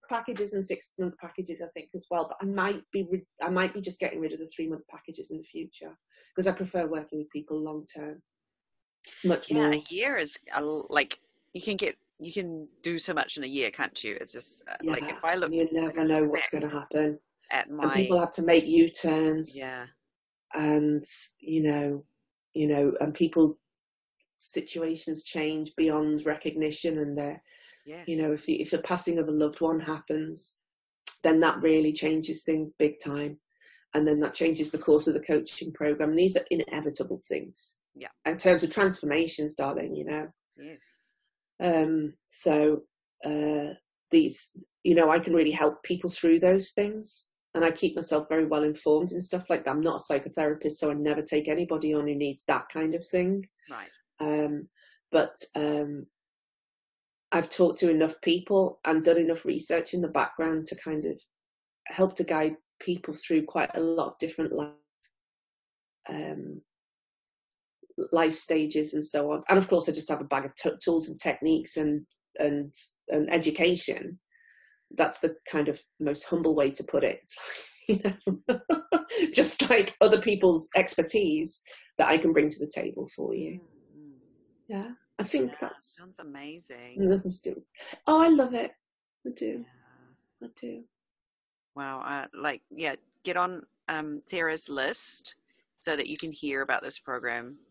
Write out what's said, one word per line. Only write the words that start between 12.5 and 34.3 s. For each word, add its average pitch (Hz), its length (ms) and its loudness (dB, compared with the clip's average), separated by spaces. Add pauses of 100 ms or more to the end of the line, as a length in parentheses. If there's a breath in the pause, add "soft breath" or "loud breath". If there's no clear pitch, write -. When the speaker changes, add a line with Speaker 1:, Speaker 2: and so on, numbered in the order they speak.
Speaker 2:
do 170 180 -2
so 180 140 -6
much - 240 -2
in 147 60 -8
a 131 40 -6
year, 131 240 -2
can't - 320 -6
you? 107 160 -6
It's - 140 -12
just, - 340 -14
uh, - 160 -10
like, 156 200 -2
Speaker 1:
Yeah, 156 140 -10
Speaker 2:
if - 60 -12
I 170 120 0
look 175 180 -2
Speaker 1:
you 165 180 2
never 160 320 -2
know 156 220 4
what's 147 260 -2
Speaker 2:
back 147 100 -4
Speaker 1:
gonna 147 180 -4
happen. 151 400 -2 (320)
Speaker 2:
at - 160 -2
Speaker 1:
And 151 260 -2
people 190 240 4
Speaker 2:
my 170 80 4
Speaker 1:
have 170 80 -6
to - 80 -4
make 165 240 6
U-turns. 156 920 2
Speaker 2:
Yeah. 131 320 -8 (680)
Speaker 1:
And, 151 500 2 (360)
you 160 220 -2
know, 147 440 0 (480)
you 151 140 2
know, 143 320 4
and 151 140 0
people, 156 420 4 (840)
situations 160 840 -6
change 156 520 -4
beyond 151 500 2
recognition, 156 720 -2
and 147 180 -2
they're, 143 240 -6 (440 soft breath)
Speaker 2:
Yes. 165 220 -14
Speaker 1:
you 170 140 -2
know, 156 120 2
if 151 120 -4
the, - 160 0
if 156 100 -4
the 165 100 0
passing 175 380 -2
of 156 80 0
a 156 40 -2
loved 151 300 0
one 160 180 2
happens, 156 840 -6 (580)
then 160 200 6
that 160 200 4
really 156 320 6
changes 160 500 -2
things 156 280 -2
big 151 320 2
time. 147 360 -6 (540 soft breath)
And 151 140 4
then 151 140 4
that 147 120 0